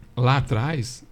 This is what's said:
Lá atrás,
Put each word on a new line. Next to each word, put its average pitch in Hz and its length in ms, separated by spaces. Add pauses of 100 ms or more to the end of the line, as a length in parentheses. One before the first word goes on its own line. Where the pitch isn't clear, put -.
(160)
Lá 123 220
atrás, 123 720